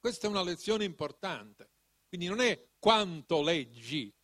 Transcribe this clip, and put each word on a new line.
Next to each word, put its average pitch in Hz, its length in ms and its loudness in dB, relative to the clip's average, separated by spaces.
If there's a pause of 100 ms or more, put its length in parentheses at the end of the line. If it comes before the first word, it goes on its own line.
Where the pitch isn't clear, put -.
Questa 233 260 -4
è 208 40 0
una 196 120 0
lezione 202 420 0
importante. 147 840 -8 (380)
Quindi 175 180 -6
non 208 140 -2
è 226 380 2
quanto 180 640 4
leggi 120 720 -2 (120)